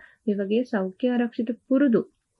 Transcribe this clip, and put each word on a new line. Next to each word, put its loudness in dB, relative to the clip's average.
මේ -2
වගේ 0
සෞඛ්‍ය -4
ආරක්ෂිත -2
පුරුදු 2